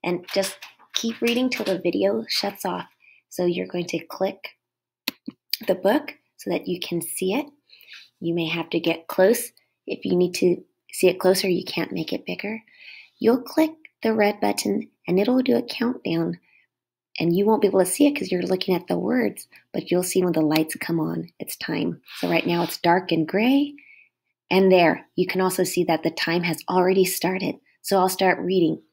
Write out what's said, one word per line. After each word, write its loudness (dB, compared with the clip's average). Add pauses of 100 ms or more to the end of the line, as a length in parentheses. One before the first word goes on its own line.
And -4 (120)
just -2 (340)
keep -4
reading 0
till -4
the -2
video 0
shuts -6
off. -6 (440)
So -2
you're 0
going -6
to -6
click -6 (1160)
the 2
book 0 (240)
so -8
that -4
you -4
can -4
see -4
it. -4 (720)
You -2
may -2
have -6
to -2
get -2
close. 2 (360)
If -8
you 2
need 2
to 2 (280)
see 2
it 2
closer, 2
you 0
can't -6
make -6
it -8
bigger. -8 (560)
You'll 2
click 0 (320)
the 0
red 2
button -2 (180)
and 2
it'll 2
do 2
a 2
countdown. -4 (800)
And 2
you 2
won't 4
be 4
able 4
to 6
see 2
it 4
'cause -4
you're 0
looking 0
at -4
the -2
words, -2 (240)
but -8
you'll 2
see 0
when 0
the 2
lights -2
come -4
on, -6 (100)
it's -10
time. -6 (180)
So -4
right 2
now 0
it's -6
dark 2
and 0
gray. 2 (760)
And 6
there, 4
you 2
can -2
also 0
see 0
that 0
the 0
time -2
has -4
already 4
started. -4 (220)
So 0
I'll 4
start 2
reading. 2 (120)